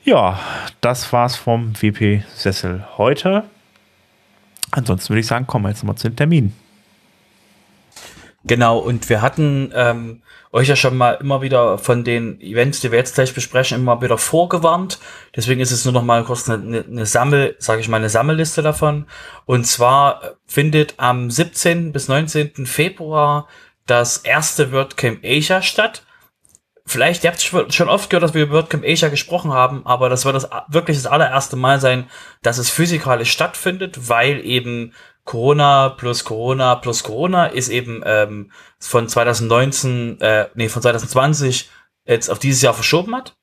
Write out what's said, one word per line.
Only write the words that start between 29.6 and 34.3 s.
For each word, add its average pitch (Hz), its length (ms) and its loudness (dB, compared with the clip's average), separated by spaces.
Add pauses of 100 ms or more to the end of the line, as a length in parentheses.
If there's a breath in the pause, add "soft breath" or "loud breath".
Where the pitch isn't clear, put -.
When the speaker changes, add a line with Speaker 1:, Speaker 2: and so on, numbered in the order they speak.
Speaker 2:
aber 127 240 2
das 127 160 -2
wird 135 100 0
das 127 160 -6
a-, 117 160 -10
wirklich 160 300 0
das 127 100 -6
allererste 135 480 0
Mal 131 240 2
sein, 127 280 0 (340 loud breath)
dass 120 160 0
es 123 120 -2
physikalisch 143 600 0
stattfindet, 180 800 -4
weil 120 360 2